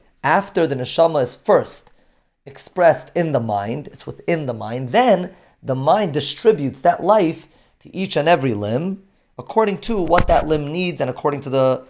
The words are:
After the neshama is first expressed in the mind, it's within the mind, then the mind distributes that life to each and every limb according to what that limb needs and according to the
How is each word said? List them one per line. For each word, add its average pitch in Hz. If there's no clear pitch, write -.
After 170
the 139
neshama 147
is 120
first -
expressed -
in 165
the 139
mind, 113
it's -
within 156
the 123
mind, 113
then 190
the 127
mind 160
distributes 147
that 175
life 185
to -
each 190
and 151
every 139
limb 120
according 202
to 226
what 170
that 151
limb 151
needs 175
and 135
according 143
to 135
the 131